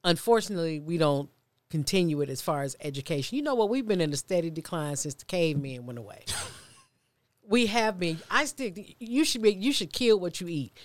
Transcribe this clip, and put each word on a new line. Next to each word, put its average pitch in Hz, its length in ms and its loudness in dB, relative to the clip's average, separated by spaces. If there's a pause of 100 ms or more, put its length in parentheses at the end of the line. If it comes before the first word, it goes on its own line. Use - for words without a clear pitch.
Unfortunately, 175 760 2
we 160 160 -4
don't 147 320 2 (420)
continue 160 520 2
it 139 80 -4
as 131 100 -8
far 147 220 -2
as 139 180 -6
education. 143 560 -4
You 294 60 -2
know 285 140 -2
what? 214 120 4
We've 247 180 0
been 202 140 2
in 156 120 2
a 143 40 -2
steady 170 320 0
decline 156 480 -4
since 143 180 -6
the - 120 -20
cavemen 143 600 -2
went 120 120 -10
away. 107 300 -16
<laughs> - 60 -4 (1120)
We 233 200 4
have 214 320 2
been. 165 220 -2 (100)
I 269 160 2
still, 262 240 -6 (280)
you 240 280 0
should 240 160 -2
be, 214 100 6
you 202 180 0
should 214 220 -2
kill 226 260 4
what 175 220 -4
you 175 80 -6
eat. 147 240 -4 (120)